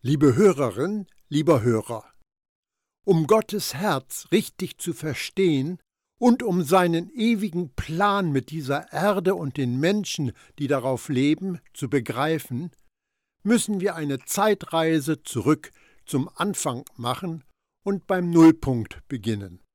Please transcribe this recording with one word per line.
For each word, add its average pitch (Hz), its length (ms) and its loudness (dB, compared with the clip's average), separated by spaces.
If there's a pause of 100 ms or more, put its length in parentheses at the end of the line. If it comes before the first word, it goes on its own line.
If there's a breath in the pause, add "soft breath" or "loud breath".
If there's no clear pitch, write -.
Liebe 139 280 4
Hörerin, 165 720 0 (220)
lieber 147 340 2
Hörer, 113 420 -2 (1000)
um 160 200 4
Gottes - 480 0
Herz 156 580 -4
richtig - 460 -2
zu 170 160 -6
verstehen 156 880 -2 (400)
und 240 240 4
um 180 180 0
seinen 170 480 2
ewigen 196 640 -2
Plan 196 580 0
mit 135 200 -2
dieser 147 420 -6
Erde 185 400 0
und 165 240 -6
den 127 220 -2
Menschen, 165 520 -2 (280 soft breath)
die 143 80 -4
darauf 131 420 -2
leben, 156 500 0 (140)
zu 127 160 -8
begreifen, 139 800 -4 (720)
müssen 208 400 0
wir 185 140 -2
eine 143 280 -4
Zeitreise 160 1000 0
zurück 127 480 -2 (340 soft breath)
zum 135 300 -2
Anfang 160 500 -4 (120)
machen 143 460 -6 (400)
und 196 220 -6
beim 180 240 -2
Nullpunkt 160 800 6
beginnen. 101 520 -6 (140)